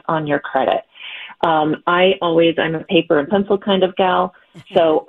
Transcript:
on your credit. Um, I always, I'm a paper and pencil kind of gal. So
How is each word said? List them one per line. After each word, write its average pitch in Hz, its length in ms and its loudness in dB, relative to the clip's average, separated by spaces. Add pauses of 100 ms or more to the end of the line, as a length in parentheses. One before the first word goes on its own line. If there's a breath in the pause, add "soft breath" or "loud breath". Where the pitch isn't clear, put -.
on 156 200 -4
your 147 120 -2
credit. - 440 -2 (640 loud breath)
Um, 156 420 0
I 180 240 2 (100)
always, 165 360 2
I'm 160 180 -2
a 156 100 -8
paper 170 340 0
and 143 80 -4
pencil 202 300 0
kind 190 260 0
of 180 140 -2
gal. 185 360 0 (420 loud breath)
So 165 340 4